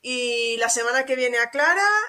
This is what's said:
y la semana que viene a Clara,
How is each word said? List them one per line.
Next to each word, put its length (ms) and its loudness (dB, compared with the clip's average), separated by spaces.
y 560 -2
la 120 0
semana 340 0
que 100 -2
viene 240 0
a 120 0
Clara, 360 2